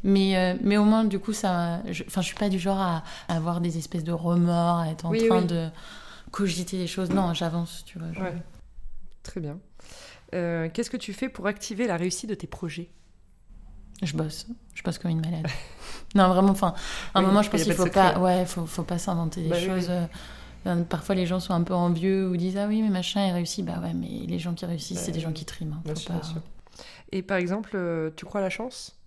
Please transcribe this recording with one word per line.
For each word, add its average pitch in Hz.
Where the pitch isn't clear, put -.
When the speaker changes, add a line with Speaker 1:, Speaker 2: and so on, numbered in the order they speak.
Speaker 1:
mais, 196
euh, 185
mais 202
au 208
moins, 220
du 196
coup, 214
ça, 175
je, 170
enfin, -
je 170
suis -
pas 208
du 190
genre 190
à, 175
à 170
avoir 170
des 170
espèces 160
de 170
remords, 170
à 165
être 160
en 165
Speaker 2:
Oui, 226
Speaker 1:
train 226
Speaker 2:
oui. 175
Speaker 1:
de 165
cogiter 185
des 180
choses. 175
Non, 185
j'avance, 165
tu -
vois, 165
je 165
Speaker 2:
Ouais. 180
Très -
bien. 151
Euh, 170
qu'est-ce 233
que 254
tu -
fais 262
pour 202
activer 208
la 180
réussite 180
de 214
tes 165
projets ? 170
Speaker 1:
Je 151
bosse. 156
Je -
bosse -
comme 170
une 160
malade. 160
Speaker 2:
<laughs> 135
Speaker 1:
Non, 190
vraiment, 185
enfin, 190
à 196
un -
Speaker 2:
Oui, 190
Speaker 1:
moment, 202
je 208
Speaker 2:
il -
y -
Speaker 1:
pense 160
Speaker 2:
a 165
Speaker 1:
qu'il 196
Speaker 2:
pas 180
de 175
Speaker 1:
faut -
Speaker 2:
secret. 190
Speaker 1:
pas... 175
ouais, 180
faut, 170
faut 170
pas 175
s'inventer 170
des 160
Speaker 2:
Bah 175
oui, 175
Speaker 1:
choses, 180
Speaker 2:
oui. 180
Speaker 1:
euh, 175
euh, 175
parfois, 170
les 185
gens 185
sont 180
un 170
peu 185
envieux 180
ou 180
disent, « 185
Ah 202
oui, 214
mais 220
machin, 190
il 185
réussit. » 175
Bah 170
ouais, 170
mais 170
les 170
gens 170
qui 165
réussissent, 170
Speaker 2:
Bah 175
Speaker 1:
c'est 170
des 160
gens 160
Speaker 2:
oui. 156
Speaker 1:
qui -
triment, 156
hein, 160
Speaker 2:
Bien 151
Speaker 1:
faut 160
Speaker 2:
sûr, 170
Speaker 1:
pas 165
Speaker 2:
bien 160
sûr. 160
Et 190
par 190
exemple, 185
euh, 165
tu -
crois 202
à 196
la 190
chance -